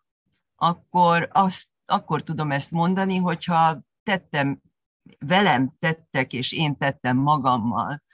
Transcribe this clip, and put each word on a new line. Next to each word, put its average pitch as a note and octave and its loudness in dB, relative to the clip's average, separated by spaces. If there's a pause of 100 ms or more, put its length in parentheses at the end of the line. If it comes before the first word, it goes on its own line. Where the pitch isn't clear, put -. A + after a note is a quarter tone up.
(560)
akkor E3+ 0
azt, F#3+ 0 (160)
akkor E3+ -2
tudom D#3 -6
ezt C#3 -4
mondani, F#3 0
hogyha E3 0 (220)
tettem, C#3+ -4 (580)
velem C#3 2
tettek, C#3 -4
és B2+ -6
én C#3+ -2
tettem C3 -2
magammal, B2+ 0 (100)